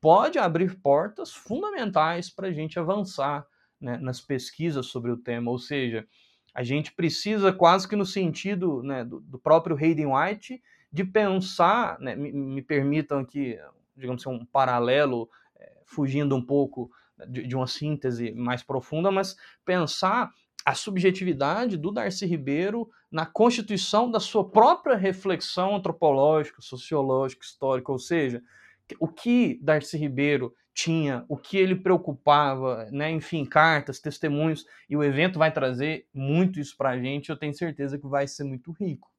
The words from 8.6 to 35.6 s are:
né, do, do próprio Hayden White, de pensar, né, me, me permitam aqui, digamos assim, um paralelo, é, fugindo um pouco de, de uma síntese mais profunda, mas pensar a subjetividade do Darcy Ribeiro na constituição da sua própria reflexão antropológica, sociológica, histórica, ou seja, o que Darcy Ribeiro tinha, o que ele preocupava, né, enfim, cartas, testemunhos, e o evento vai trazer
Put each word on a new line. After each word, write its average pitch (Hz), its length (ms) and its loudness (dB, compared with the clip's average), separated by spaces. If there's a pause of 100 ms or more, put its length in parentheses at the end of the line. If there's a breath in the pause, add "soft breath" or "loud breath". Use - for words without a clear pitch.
né, 131 220 -6
do, - 160 -12
do - 180 -18
próprio 160 380 4
Hayden 151 360 2
White, 208 480 -2 (320 soft breath)
de 170 120 -2
pensar, 190 960 2
né, 127 160 -6
me, 143 160 -8
me 135 280 -6
permitam 143 600 0
aqui, 131 360 -6 (400)
digamos 127 300 -8
assim, 131 80 -6
um 120 100 -10
paralelo, 127 840 2 (260 soft breath)
é, - 300 -20
fugindo 139 480 0
um 127 100 0
pouco 139 460 0 (380 soft breath)
de, 127 180 -8
de 127 80 -6
uma 131 140 -2
síntese 127 640 -4
mais 123 320 -4
profunda, 151 480 -2
mas 196 240 -2 (280 loud breath)
pensar 185 680 0 (320 soft breath)
a 135 100 2
subjetividade 185 1000 0
do 160 160 -4
Darcy 202 340 -4
Ribeiro 170 640 -2 (180 soft breath)
na 160 160 -4
constituição 220 840 2
da 220 80 0
sua 196 300 0
própria 262 480 6
reflexão 190 800 -2
antropológica, 151 840 2
sociológica, 135 840 -2
histórica, 131 480 -2
ou 131 80 -2
seja, 131 420 -2 (560 soft breath)
o 165 100 -2
que 240 540 2
Darcy 151 340 0
Ribeiro 139 580 0 (200 soft breath)
tinha, 151 540 -2
o 147 80 -4
que - 200 -8
ele 185 200 4
preocupava, 139 1120 2
né, 147 200 -2
enfim, 160 340 -4
cartas, 151 560 4
testemunhos, 151 640 -2 (220 loud breath)
e 143 80 -4
o 147 80 2
evento 156 340 2
vai 156 140 4
trazer 139 600 -2